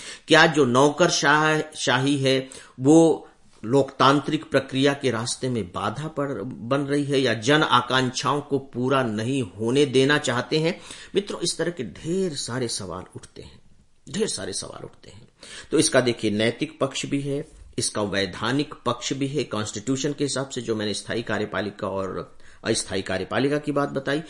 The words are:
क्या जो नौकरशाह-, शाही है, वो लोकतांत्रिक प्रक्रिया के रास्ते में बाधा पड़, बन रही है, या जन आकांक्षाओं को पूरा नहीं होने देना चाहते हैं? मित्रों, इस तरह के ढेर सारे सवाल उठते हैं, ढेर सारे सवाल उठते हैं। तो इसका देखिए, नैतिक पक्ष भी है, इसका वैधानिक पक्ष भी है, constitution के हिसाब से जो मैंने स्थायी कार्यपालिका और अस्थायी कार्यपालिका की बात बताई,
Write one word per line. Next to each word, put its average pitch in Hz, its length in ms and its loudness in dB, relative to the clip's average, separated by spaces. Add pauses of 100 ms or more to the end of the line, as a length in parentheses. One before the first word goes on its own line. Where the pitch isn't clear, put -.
(280)
क्या 156 180 8
जो 151 200 4
नौकरशाह-, 151 1080 4
शाही 139 420 0
है, 131 320 2 (300)
वो 156 500 6 (360)
लोकतांत्रिक 139 840 2
प्रक्रिया 135 440 2
के 135 180 0
रास्ते 117 380 -4
में 107 220 -4
बाधा 110 360 -4
पड़, 143 260 -6 (100)
बन 131 380 -4
रही 143 220 0
है, 139 160 0
या 123 140 4
जन 127 300 4
आकांक्षाओं 131 800 2
को 143 180 -2
पूरा 131 440 0
नहीं 113 380 -2
होने 113 440 2
देना 135 320 4
चाहते 127 420 -2
हैं? 165 220 -2 (340)
मित्रों, 202 260 -2
इस - 160 -4
तरह 165 140 -2
के 151 120 -8
ढेर 165 520 -4
सारे 123 320 -4
सवाल 90 360 -8 (120)
उठते - 260 -18
हैं, - 180 -20 (500)
ढेर 185 180 -2
सारे 98 260 -8
सवाल - 300 -12
उठते - 260 -18
हैं। - 140 -20 (480)
तो 143 80 4
इसका 135 220 4
देखिए, 117 300 0
नैतिक 110 480 -2
पक्ष 135 260 -4
भी 139 160 -4
है, 143 260 -6 (300)
इसका - 240 -4
वैधानिक 104 720 -2 (120)
पक्ष 120 280 -2
भी 135 140 -2
है, 139 160 -2
constitution 117 720 -4
के 147 100 -4
हिसाब 135 260 -4
से 127 120 -8
जो 113 140 -2
मैंने 107 180 -2
स्थायी - 300 -6
कार्यपालिका 101 640 -4
और 95 500 -6 (260)
अस्थायी 107 380 -2
कार्यपालिका 101 560 -2
की 147 140 -6
बात 143 180 0
बताई, 143 400 -4